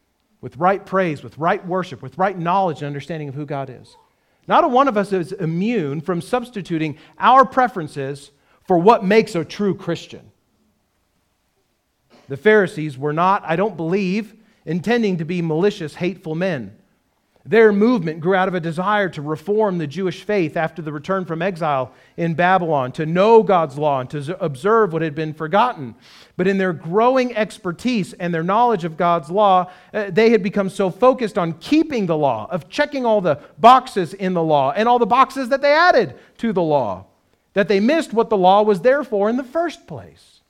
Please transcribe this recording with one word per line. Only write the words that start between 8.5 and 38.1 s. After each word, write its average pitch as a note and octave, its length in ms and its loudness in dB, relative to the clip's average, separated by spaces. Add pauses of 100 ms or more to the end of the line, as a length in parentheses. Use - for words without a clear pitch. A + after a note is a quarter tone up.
for F3+ 160 2
what G#3 240 4
makes G#3 320 2
a E3 100 -2
true G3+ 300 -4
Christian. - 560 -10 (2000)
The C3+ 100 -10
Pharisees D#3 600 2
were D3 160 -4
not, F#3 320 0
I D#3+ 100 -2
don't F#3+ 220 -2
believe, F#3+ 560 -4 (320)
intending F#3+ 520 -2
to D#3+ 80 -6
be F3 160 -4
malicious, E3+ 540 -2
hateful F3 400 -6
men. C#3+ 400 -6 (720)
Their G#3+ 260 6
movement G3 480 0
grew F3+ 160 0
out F#3+ 140 0
of F3 40 -6
a F3+ 60 -2
desire F3+ 500 -2
to D3+ 140 -12
reform F#3 540 -2
the D#3 100 -4
Jewish E3+ 360 -6
faith G3 340 -2
after D#3+ 260 -4
the D3+ 80 -8
return F3+ 340 -4
from D#3+ 160 -6
exile D#3 520 -4 (220)
in E3 200 -2
Babylon, D#3+ 560 2
to D#3 160 -6
know G#3 340 6
God's E3 360 2
law C#3+ 240 0
and B2+ 80 -10
to D3 120 -8
z-, D3 180 -8
observe F#3+ 540 0
what D#3+ 80 -2
had D#3 140 -4
been D#3 180 -6
forgotten. D#3+ 640 -2 (420)
But F3+ 100 0
in G3 120 0
their F#3 140 0
growing A#3 600 0
expertise G#3 800 -4
and F3 200 -6
their E3 100 -2
knowledge G#3 400 0
of D#3+ 140 -8
God's E3+ 340 0
law, F#3 400 4 (220)
uh, G3+ 180 -6
they A3 180 4
had A3 140 4
become G3 260 -2
so F#3+ 220 -2
focused B3 480 2
on E3 140 -2
keeping D4 520 0
the E3 120 0
law, B2 340 0
of E3+ 180 -8
checking C#4+ 360 -2
all G#3+ 160 2
the D#3 180 0 (180)
boxes A3+ 560 4
in F#3 200 -4
the E3+ 100 0
law D3 320 2
and G#3+ 120 0
all A#3+ 120 4
the A#3 80 0
boxes B3+ 420 0
that C4+ 120 0
they C#4+ 120 4
added D#4 420 4 (240)
to A3+ 140 -2
the F3+ 80 0
law, A#2+ 440 -2 (480)
that F#3+ 160 -2
they G3+ 100 2
missed C4+ 340 0